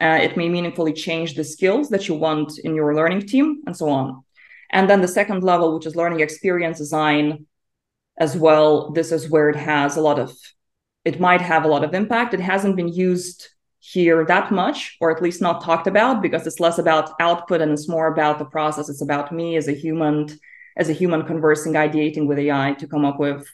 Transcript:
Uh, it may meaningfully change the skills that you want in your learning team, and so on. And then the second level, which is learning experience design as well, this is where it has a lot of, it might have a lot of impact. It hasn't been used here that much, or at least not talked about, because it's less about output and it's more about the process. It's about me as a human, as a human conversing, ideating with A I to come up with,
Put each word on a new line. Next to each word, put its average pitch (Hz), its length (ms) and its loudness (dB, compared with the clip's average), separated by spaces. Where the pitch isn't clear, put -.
Uh, 160 200 4
it 156 140 0
may 170 140 0
meaningfully 170 420 -2
change 160 440 -6
the 156 80 -4
skills 214 460 0
that 196 200 -2
you 165 60 -2
want 151 440 -2
in 160 160 -4
your 151 200 0
learning 175 300 0
team, 294 400 0
and 175 120 -10
so 160 100 -2
on. 131 360 -2
And 190 180 2
then 202 120 6
the 180 60 2
second 202 360 -2
level, 170 320 4
which 160 100 -8
is 156 100 -8
learning 170 240 -2
experience 160 600 -2
design 151 640 0
as 156 180 0
well, 156 560 6
this 160 200 -2
is 151 180 -4
where 151 200 4
it 147 60 0
has 147 400 0
a 160 60 0
lot 147 180 2
of, - 160 -6
it 160 140 -4
might 180 220 4
have 165 220 0
a 156 40 0
lot 156 160 2
of 156 100 -4
impact. 226 400 -2
It 185 60 -2
hasn't 190 360 0
been 175 140 -2
used 180 580 -2
here 165 460 2
that 185 260 2
much, 202 500 -2
or 165 140 2
at 170 80 -4
least 175 180 -4
not 170 220 -2
talked 165 240 0
about, 214 340 2
because 160 240 -2
it's 160 140 -8
less 170 180 2
about 156 420 2
output 170 420 0
and 151 100 0
it's 147 180 -4
more 160 180 0
about 151 300 0
the 151 80 -8
process. 151 440 -4
It's 139 120 -10
about 143 300 -4
me 165 240 -4
as 151 120 -2
a 147 40 -2
human, 151 560 -2
as 156 120 -2
a 156 40 0
human 160 320 -2
conversing, 156 480 0
ideating 151 540 0
with 143 100 0
A 143 140 0
I 139 220 0
to 147 140 -12
come 147 180 -2
up 139 140 -2
with, 143 340 -4